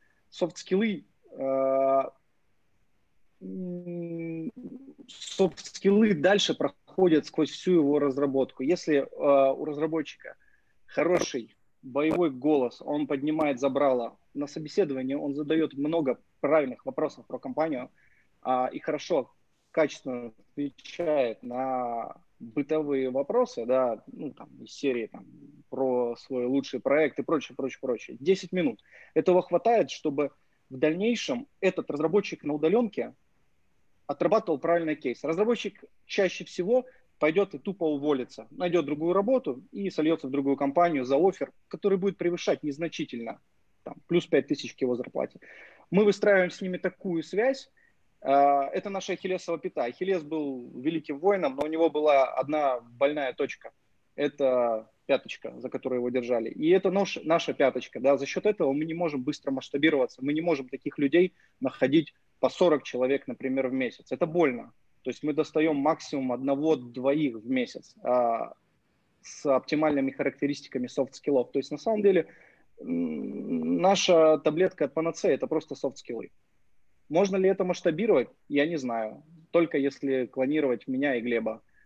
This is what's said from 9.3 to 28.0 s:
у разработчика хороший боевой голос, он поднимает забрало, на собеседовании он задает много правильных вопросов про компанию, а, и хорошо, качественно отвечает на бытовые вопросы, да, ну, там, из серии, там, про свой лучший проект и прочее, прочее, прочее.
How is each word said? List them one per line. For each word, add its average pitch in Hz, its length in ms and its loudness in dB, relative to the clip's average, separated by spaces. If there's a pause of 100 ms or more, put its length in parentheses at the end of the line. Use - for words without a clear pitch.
у - 120 -8
разработчика 151 680 -6 (500)
хороший 147 720 -2 (260)
боевой 156 480 0
голос, 131 520 0
он 147 260 -4
поднимает 147 520 -2
забрало, 131 580 0 (180)
на 143 100 -6
собеседовании 143 680 -2
он 147 180 -4
задает 151 400 -2
много 143 460 -2 (220)
правильных 143 440 0
вопросов 139 400 -6
про 127 140 -10
компанию, 135 500 -4 (540)
а, 127 280 0
и 143 80 -8
хорошо, 151 520 -2 (400)
качественно 127 600 -2 (220)
отвечает 143 920 -4
на 123 720 -6 (240)
бытовые 143 680 -2
вопросы, 139 560 -2
да, 123 420 2
ну, - 240 -12
там, - 180 -20 (120)
из 113 100 -20
серии, 120 360 -2
там, - 180 -16 (440)
про 123 460 -2
свой 123 300 -6
лучший 131 340 -2
проект 143 400 2
и 135 40 -2
прочее, 143 320 -4
прочее, 135 260 -6
прочее. - 380 -6